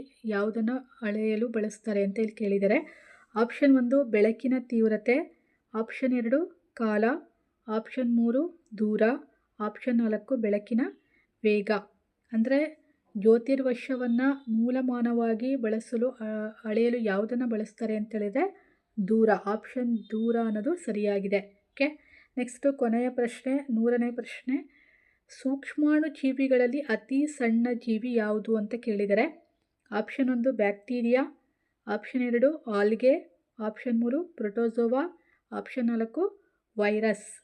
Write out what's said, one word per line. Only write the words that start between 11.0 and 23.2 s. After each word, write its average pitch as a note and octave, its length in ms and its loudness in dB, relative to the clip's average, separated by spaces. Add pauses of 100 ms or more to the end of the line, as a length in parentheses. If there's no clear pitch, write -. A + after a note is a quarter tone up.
ವೇಗ. G#3 280 2 (600)
ಅಂದರೆ A#3 280 2 (560)
ಜ್ಯೋತಿರ್ವರ್ಷವನ್ನು B3 1120 2 (240)
ಮೂಲಮಾನವಾಗಿ A#3+ 1040 0
ಬಳಸಲು, A3+ 540 -2
ಆ, A3 200 -10 (360)
ಅಳೆಯಲು A3+ 320 0
ಯಾವುದನ್ನು A3 500 -2
ಬಳಸ್ತಾರೆ G#3+ 480 -4
ಅಂತ G#3+ 160 -4
ಹೇಳಿದ್ರೆ G#3+ 340 -2 (520)
ದೂರ, A3 320 4 (160)
ಆಪ್ಷನ್ A3+ 520 -2 (140)
ದೂರ A3+ 240 0 (100)
ಅನ್ನೋದು A3 300 -2
ಸರಿಯಾಗಿದೆ. G3+ 640 -2 (260)
ಓಕೆ, - 220 -2 (500)
ನೆಕ್ಸ್ಟು B3+ 360 -2
ಕೊನೆಯ A#3+ 360 0
ಪ್ರಶ್ನೆ, A#3+ 440 -4 (180)